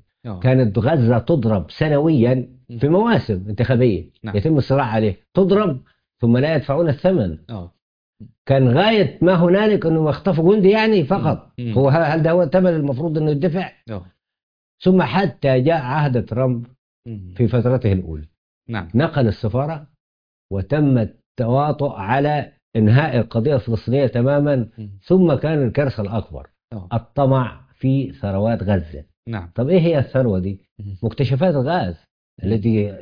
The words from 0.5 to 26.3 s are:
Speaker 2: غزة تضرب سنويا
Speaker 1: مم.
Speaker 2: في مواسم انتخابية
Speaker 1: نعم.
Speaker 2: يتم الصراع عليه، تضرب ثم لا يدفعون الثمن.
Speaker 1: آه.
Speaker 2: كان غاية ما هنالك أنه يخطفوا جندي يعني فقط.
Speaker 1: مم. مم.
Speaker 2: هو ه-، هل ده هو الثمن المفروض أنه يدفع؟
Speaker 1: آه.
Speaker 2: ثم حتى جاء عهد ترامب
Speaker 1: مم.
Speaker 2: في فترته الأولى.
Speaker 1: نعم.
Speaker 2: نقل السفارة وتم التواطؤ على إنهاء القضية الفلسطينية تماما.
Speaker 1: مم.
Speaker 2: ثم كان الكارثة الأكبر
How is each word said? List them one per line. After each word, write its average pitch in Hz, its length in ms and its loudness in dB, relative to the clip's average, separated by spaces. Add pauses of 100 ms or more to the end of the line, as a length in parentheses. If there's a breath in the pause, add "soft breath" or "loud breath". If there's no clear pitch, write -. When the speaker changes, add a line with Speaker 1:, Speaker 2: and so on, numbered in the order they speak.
Speaker 2:
غزة 120 400 2
تضرب 110 520 0
سنويا 143 800 0 (220)
Speaker 1:
مم. 120 80 -12
Speaker 2:
في 139 100 0
مواسم 165 600 0
انتخابية 113 640 0 (140)
Speaker 1:
نعم. 101 120 -6
Speaker 2:
يتم 156 200 0
الصراع 135 300 0
عليه، 110 300 -2 (180)
تضرب 190 480 0 (380)
ثم 117 160 4
لا 151 180 0
يدفعون 147 340 0
الثمن. 123 500 0 (120)
Speaker 1:
آه. 90 220 -14 (720)
Speaker 2:
كان 135 220 4
غاية 190 540 2
ما 185 120 4
هنالك 185 520 2
أنه 160 220 0
يخطفوا 165 460 2
جندي 196 160 4
يعني 220 340 2
فقط. 156 540 -2
Speaker 1:
مم. 123 80 -6
مم. 113 60 -4
Speaker 2:
هو 135 160 4
ه-، 131 40 2
هل 160 300 2
ده 160 80 2
هو 175 120 2
الثمن 185 320 2
المفروض 151 440 -4
أنه 151 120 0
يدفع؟ 147 420 -4 (180)
Speaker 1:
آه. 92 160 -10 (760)
Speaker 2:
ثم 185 200 4
حتى 135 580 0
جاء 156 220 0
عهد 127 420 -2
ترامب 123 420 -4 (400)
Speaker 1:
مم. 95 300 -14
Speaker 2:
في 117 120 2
فترته 120 440 0
الأولى. 80 320 -4 (440)
Speaker 1:
نعم. 98 260 -10
Speaker 2:
نقل 139 340 0
السفارة 139 580 -4 (680)
وتم 135 460 0
التواطؤ 135 920 -4
على 139 600 -2 (240)
إنهاء 123 400 4
القضية 117 380 0
الفلسطينية 120 520 0
تماما. 135 640 0 (100)
Speaker 1:
مم. 104 120 -14 (120)
Speaker 2:
ثم 175 320 4
كان 151 320 -2
الكارثة 123 360 -2
الأكبر 95 440 -8 (260)